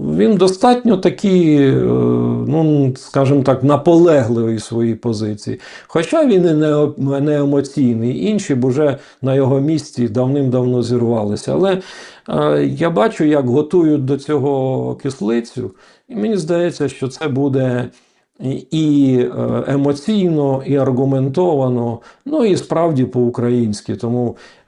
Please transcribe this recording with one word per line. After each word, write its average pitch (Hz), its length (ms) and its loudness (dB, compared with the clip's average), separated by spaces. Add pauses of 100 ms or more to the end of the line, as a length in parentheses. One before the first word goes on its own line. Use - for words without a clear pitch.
(160)
Він 214 200 4
достатньо 226 600 2
такий, 180 600 2
е, 139 160 4 (760)
ну, 147 500 2
скажімо 139 460 0
так, 131 200 0
наполегливий 143 920 4
в 107 60 -8
своїй 113 320 -2
позиції. 107 640 -6 (260)
Хоча 294 400 0
він 185 200 4
і 165 60 2
не, 151 360 2 (320)
не 147 180 0
емоційний, 139 840 0
інші 202 300 -2
б 123 100 0
уже 135 340 0 (240)
на 131 120 0
його 139 260 2
місці 139 480 -2
давним-давно 127 760 0
зірвалися. 117 720 -2
Але, 185 280 0 (480)
е, 147 380 0
я 139 240 -2
бачу, 208 340 0
як 147 240 2
готують 151 560 2
до 139 120 -2
цього 131 760 -2
кислицю, 123 760 -6 (380)
і 240 80 -12
мені 214 200 -2
здається, 170 520 -2
що 131 200 -6
це 156 200 -6
буде 131 600 -2 (520)
і, 131 100 -6 (200)
і, 143 480 2
е, 120 480 -2
емоційно, 143 1000 0
і 139 100 0
аргументовано, 131 1200 0 (260)
ну 285 180 0
і 185 120 2
справді 165 480 0
по-українськи. 120 920 -2
Тому, 120 400 -4 (320)